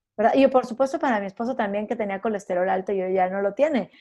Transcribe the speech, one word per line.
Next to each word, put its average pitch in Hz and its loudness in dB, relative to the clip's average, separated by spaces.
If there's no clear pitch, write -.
¿verdad? 214 2
Y 269 6
yo, 269 6
por 254 4
supuesto, 269 -2
para 254 0
mi 202 -6
esposo 233 -6
también, 208 -4
que 233 -4
tenía 196 -4
colesterol 190 -2
alto, 190 -2
yo 185 -2
ya 185 2
no 196 -4
lo 196 0
tiene. 269 0